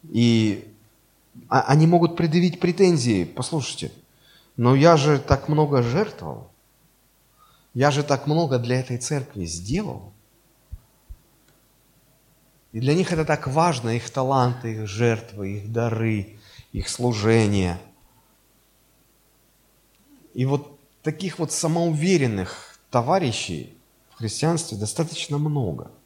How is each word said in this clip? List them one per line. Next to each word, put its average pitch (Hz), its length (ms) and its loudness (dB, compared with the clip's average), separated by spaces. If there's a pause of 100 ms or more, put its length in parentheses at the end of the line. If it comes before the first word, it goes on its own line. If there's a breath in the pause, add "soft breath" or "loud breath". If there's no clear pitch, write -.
И 113 680 2 (760)
а-, - 140 2
они 156 240 6
могут 170 280 4
предъявить 165 460 0
претензии: 156 640 2
"Послушайте, - 680 -6 (640 soft breath)
но 123 200 4
я 165 200 8
же 147 240 2
так - 300 -2
много 147 320 2
жертвовал". 117 720 -4 (1200 soft breath)
Я 185 180 2
же 247 120 0
так 143 240 0
много 151 320 0
для 123 200 -2
этой 123 180 -6
церкви 127 480 -8
сделал. 92 680 -8 (2500)
И 113 80 -8
для 135 140 2
них 180 180 0
это 160 140 0
так 147 220 -2
важно, 135 420 0
их 113 200 -4
таланты, 123 640 0
их 107 140 -8
жертвы, 104 680 -2
их 104 140 -10
дары, 113 680 -2 (340 loud breath)
их - 180 -6
служение. 104 920 2 (2500)
И 127 120 -2
вот 143 340 -4 (240)
таких 160 360 -6
вот 156 120 -4
самоуверенных 156 1300 0 (100)
товарищей 120 880 -2 (340)
в - 60 -20
христианстве 151 600 -4
достаточно 147 600 -6
много. 143 540 -4 (140)